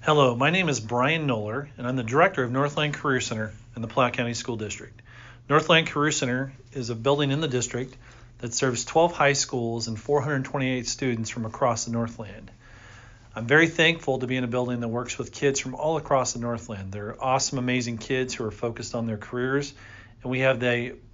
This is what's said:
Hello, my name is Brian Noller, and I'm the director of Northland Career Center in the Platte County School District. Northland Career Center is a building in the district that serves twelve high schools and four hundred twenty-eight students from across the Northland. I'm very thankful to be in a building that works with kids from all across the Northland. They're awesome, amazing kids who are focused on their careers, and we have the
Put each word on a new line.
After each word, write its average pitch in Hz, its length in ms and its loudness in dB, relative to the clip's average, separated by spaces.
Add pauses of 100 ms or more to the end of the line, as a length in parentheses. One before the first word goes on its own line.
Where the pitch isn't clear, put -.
Hello, 139 360 6
my 139 140 2
name 180 180 2
is 127 120 0
Brian 127 460 0
Noller, 117 420 -2 (100)
and 123 80 -6
I'm 127 100 -2
the 127 60 -2
director 139 400 4
of 120 100 0
Northland 147 420 0
Career 135 260 0
Center 110 320 -4 (220)
in 117 80 -6
the 113 60 -6
Platte 123 260 2
County 120 200 -2
School 117 220 -6
District. - 440 -10 (480)
Northland 156 380 6
Career 151 240 0
Center 135 420 -2 (200)
is 120 180 -6
a 120 40 -2
building 139 360 2
in 139 100 0
the 160 80 -2
district 127 480 -2 (420)
that 117 140 -8
serves 123 320 0
twelve 170 280 4
high 143 200 4
schools 117 560 -2
and 113 100 -6
four 143 220 2
hundred 135 240 0
twenty-eight 127 420 -2
students 117 440 -2
from 117 160 -6
across 113 400 0
the 117 60 -6
Northland. 113 580 -6 (840)
I'm 117 120 -6
very 151 200 8
thankful 160 520 2
to 127 80 -4
be 127 100 -2
in 127 80 -2
a 123 40 -4
building 123 320 -2
that 117 80 -4
works 120 300 -4
with 120 140 -8
kids 139 260 2
from 131 160 -6
all 156 220 -2
across 139 380 0
the 120 40 -8
Northland. 113 540 -6
They're 104 300 -8
awesome, 131 360 0
amazing 123 400 0
kids 131 360 -2
who 120 100 -4
are 107 80 -4
focused 113 420 -6
on 117 120 -2
their 113 100 -2
careers, 131 580 -2 (480)
and 123 80 -6
we 127 100 0
have 131 200 4
the 120 340 0 (200)